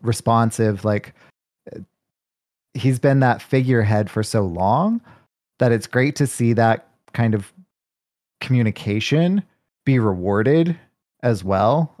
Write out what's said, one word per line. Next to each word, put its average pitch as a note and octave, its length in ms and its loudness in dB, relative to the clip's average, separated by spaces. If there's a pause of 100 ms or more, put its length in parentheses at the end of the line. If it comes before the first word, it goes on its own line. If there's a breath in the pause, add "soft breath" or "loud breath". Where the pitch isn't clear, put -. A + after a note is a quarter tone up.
responsive. A2+ 840 0
Like, G#2 300 -4 (1600 soft breath)
he's B2+ 240 0
been C#3 220 2
that B2 220 2
figurehead A2+ 680 0
for A2 120 -4
so G#2+ 220 -2
long A2+ 560 0 (580 soft breath)
that B2 140 2
it's A2 140 -2
great C3+ 300 -2
to C#3+ 100 0
see A#2+ 260 0
that A2+ 360 2 (240)
kind A#2 220 0
of G2+ 180 -6 (880)
communication C3 1000 0 (420)
be C3 140 2
rewarded A2 800 0 (440)
as A2+ 200 -2
well, G#2+ 580 0